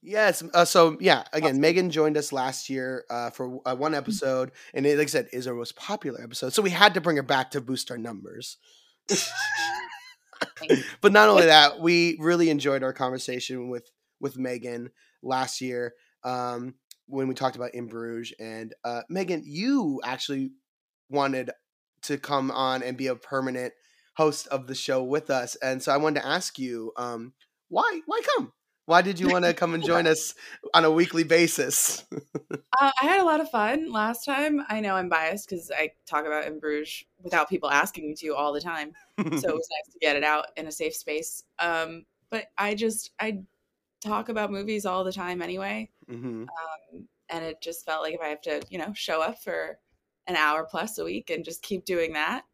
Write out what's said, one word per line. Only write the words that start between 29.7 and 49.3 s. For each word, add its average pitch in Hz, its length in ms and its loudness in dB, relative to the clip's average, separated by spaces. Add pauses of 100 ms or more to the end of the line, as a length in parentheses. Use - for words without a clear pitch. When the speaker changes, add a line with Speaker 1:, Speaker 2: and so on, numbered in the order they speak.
Speaker 1:
and 165 100 -2
join 170 220 4
Speaker 2:
<laughs> - 0 -
Speaker 1:
us 160 280 2 (400)
on 165 100 8
a 156 60 8
weekly 165 340 4
basis? 160 880 2
<laughs> - 40 -10 (640)
Speaker 2:
Uh, 277 100 6 (120)
I 277 40 2
had 381 140 4
a 370 40 4
lot 320 160 4
of 311 100 -2
fun 247 420 0
last 220 320 -2
time. 285 440 0
I 220 120 -2
know 202 140 0
I'm 185 160 0
biased 165 400 0
'cause 175 260 -8
I 156 140 0 (160)
talk 151 180 -2
about 151 220 -2
In 156 140 -8
Bruges 151 440 -6 (160)
without 175 300 0
people 175 180 -2
asking 156 400 2
me 151 120 -6
to 156 80 -8
all 147 260 -2
the 147 60 -2
time. 156 320 -8 (260)
So 208 80 -2
it - 0 -
Speaker 1:
<laughs> 156 60 -2
Speaker 2:
was 147 100 -2 (260)
nice 156 240 -12
to - 80 -20
get 147 160 2
it 143 80 0
out 151 220 2 (100)
in 160 100 -10
a 156 60 -12
safe 160 220 -6
space. - 480 -8 (160)
Um, 165 480 -4 (240)
but 220 160 -6 (100)
I 208 180 -2
just, 220 360 -4 (100)
I 208 200 -4 (640)
talk 208 280 -4
about 214 200 -2
movies 202 360 -4
all 185 180 -2
the 185 80 -4
time 180 300 -6
anyway. 196 480 -8 (180)
Speaker 1:
Mm-hmm. 120 360 -10
Speaker 2:
Um, 160 640 -14 (200)
and 165 160 -6
it 160 160 -8
just - 240 -10
felt 156 180 -2
like 160 120 -4
if 165 80 -8
I 156 60 -4
have 151 140 -6
to, 147 280 -4
you 185 80 -8
know, 170 160 -6
show 160 260 -2
up 185 220 -4